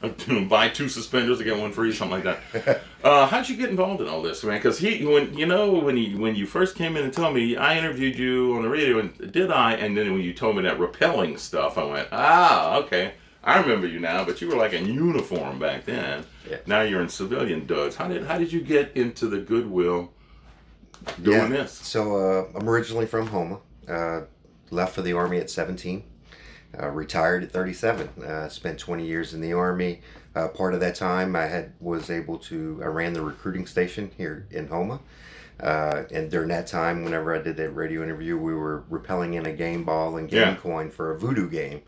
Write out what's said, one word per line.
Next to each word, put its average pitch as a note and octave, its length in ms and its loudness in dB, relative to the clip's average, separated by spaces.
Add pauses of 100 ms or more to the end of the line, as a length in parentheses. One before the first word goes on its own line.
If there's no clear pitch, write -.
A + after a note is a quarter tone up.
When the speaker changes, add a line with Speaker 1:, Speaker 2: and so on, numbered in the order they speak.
Speaker 1:
uh, A2 80 -4
<laughs> G2+ 400 -2
buy A2 180 6
two C3+ 220 -2
suspenders A#2+ 480 2
to A2 60 -4
get G#2+ 140 0
one G#2 140 -2
free, A2+ 220 2
something F#2 300 -2
like F#2 400 -4
that. - 240 2
Speaker 2:
<laughs> - 40 -20 (120)
Speaker 1:
Uh, C#3+ 220 8
how'd A#3+ 220 0
you B3+ 80 -4
get A#3 140 -2
involved F#3 320 0
in D3+ 60 -4
all - 140 -4
this, E2 220 -4
man? G#2+ 160 0
'Cause A2+ 200 2
he, G3 260 0
when, C#3+ 320 4
you D#3 80 0
know, G3 260 4
when C#3+ 240 4
he, G#2 200 0
when A2 200 0
you G2 100 -2
first F#3 300 0
came D#3+ 220 -2
in C#3+ 60 0
and C3 100 -2
told D#3+ 200 2
me, A#2+ 220 2
I D#3 220 4
interviewed C3+ 400 0
you B2+ 380 2
on A2+ 80 0
the A2 60 0
radio, C3+ 300 4
and G2 320 -6
did F3 180 2
I? A#2+ 260 4
And G#2 200 -2
then G#2 160 2
when F#2+ 120 0
you F2 100 -2
told G#2+ 240 2
me F#2 60 2
that E2+ 140 2
rappelling F2+ 640 0
stuff, D2 380 -2
I D#2 80 0
went, C#2+ 260 -4
"Ah, C3+ 680 6
okay. F#2 340 0 (300)
I E3+ 180 6
remember G2+ 260 2
you E2 120 -6
now," F2 260 0
but F2 160 -4
you E2+ 80 -2
were, - 80 2
like, G#2+ 160 4
in F2 140 -2
uniform G#2 720 0
back C#2+ 280 -4
then. C#2+ 400 -4 (240)
Speaker 2:
Yeah. D#3 160 -6
Speaker 1:
Now G#3 160 2
you're G3 200 0
in E3+ 60 -2
civilian G2+ 580 -4
duds. - 300 -2
How F3 140 -4
did, D3+ 160 -4
how E3 120 -2
did E3 140 0
you E3 80 0
get C#3+ 360 2
into A#2+ 320 0
the G2+ 100 -2
Goodwill F#2 760 0 (1120)
doing G#2 180 6
Speaker 2:
Yeah. A2 80 4
Speaker 1:
this? C3+ 240 -2
Speaker 2:
So, G#2 460 -2
uh, F#2+ 400 2
I'm G#2+ 100 -2
originally A2+ 380 2
from A2+ 220 -2
Houma. F#2+ 320 -4 (280)
Uh, E2+ 340 -4 (480)
left F2+ 260 -2
for F#2+ 80 -4
the F2 100 -2
Army F2+ 240 0
at F2 120 -4
seventeen. F2+ 540 -6 (720)
Uh, D2 120 -6
retired E2 540 0
at - 80 -10
thirty-seven. F#2 580 -2 (120)
Uh, D#2 280 -6
spent D#2 300 -8
twenty E2+ 260 -6
years D#2+ 280 -4
in D#2+ 60 -8
the E2 140 -4
Army. F2+ 480 0 (340)
Uh, D#2+ 140 0
part F#2 260 0
of F2 40 -2
that F2+ 140 0
time, F#2 420 0
I D#2+ 120 0
had, D#2+ 320 -6
was E2+ 320 -4
able E2 260 -4
to, D#2+ 460 -8
I - 20 -8
ran E2 280 -2
the D#2+ 100 -4
recruiting F2+ 420 -6
station F#2 520 -2
here D2+ 340 -8
in D#2 160 -8
Houma. F#2 320 -4 (600)
Uh, D2+ 520 0
and D#2 180 -4
during E2 200 0
that E2+ 180 -2
time, E2+ 360 -2
whenever E2 300 -2
I D#2+ 80 -2
did D#2+ 160 -6
that D#2 140 -4
radio D#2+ 320 -4
interview, D#2+ 340 -4
we D#2+ 160 -2
were D2+ 380 -4
rappelling E2+ 420 -4
in E2 140 -4
a D#2 40 -4
game E2+ 320 -4
ball E2 340 -2
and D#2 120 -8
game A2 100 4
Speaker 1:
Yeah. F#2+ 180 6
Speaker 2:
coin D#2+ 340 -6
for D#2+ 180 -6
a D#2 80 -4
voodoo G2+ 320 0
game. D2 380 -6